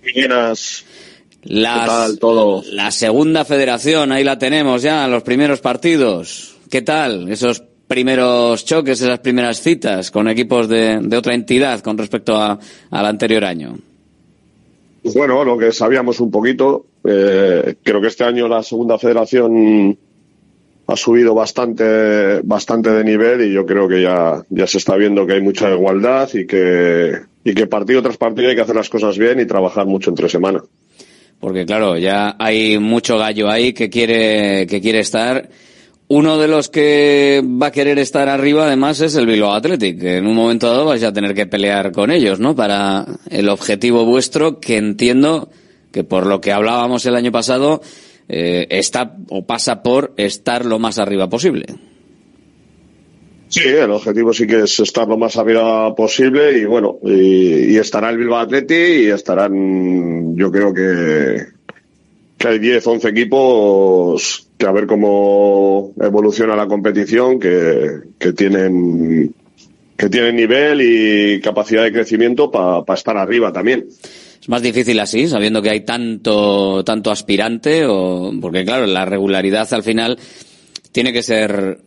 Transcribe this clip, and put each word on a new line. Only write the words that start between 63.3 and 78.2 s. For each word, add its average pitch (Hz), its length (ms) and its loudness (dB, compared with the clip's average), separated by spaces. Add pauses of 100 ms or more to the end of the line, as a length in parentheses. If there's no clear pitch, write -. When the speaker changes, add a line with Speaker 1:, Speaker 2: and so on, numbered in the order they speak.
Speaker 1:
que 107 100 0
a 95 60 2
ver 104 140 0
cómo 101 1120 2
evoluciona 104 540 2
la 104 140 -2
competición, 104 720 0
que, 82 600 0 (180)
que 87 160 -2
tienen, 87 1000 0 (640)
que 101 140 -2
tienen 117 260 0
nivel 135 460 2
y 107 580 2
capacidad 107 420 0
de 113 100 0
crecimiento 117 580 0
pa, 90 340 0
pa 95 80 -2
estar 107 240 -4
arriba 101 380 -2
también. 110 320 -2 (520)
Speaker 2:
Es - 120 -18
más 120 100 -2
difícil 117 400 0
así, 110 260 -2
sabiendo 110 360 -2
que 107 80 0
hay 107 100 -2
tanto, 104 1040 -2
tanto 110 260 -2
aspirante, 113 760 -2
o... 92 520 -2